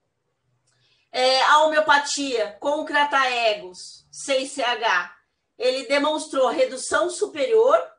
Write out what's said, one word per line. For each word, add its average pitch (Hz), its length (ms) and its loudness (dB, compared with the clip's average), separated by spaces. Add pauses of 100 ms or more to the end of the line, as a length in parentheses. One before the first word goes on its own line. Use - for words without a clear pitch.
(1120)
É, 262 320 2
a 302 200 6
homeopatia 285 960 0
com 294 180 -2
o 302 60 -6
Crataegos 247 1200 -2
seis 269 420 -4
C 262 120 -6
H, 220 500 -2 (440)
ele 254 300 -2
demonstrou 285 600 0
redução 262 640 -2
superior, 262 680 2 (220)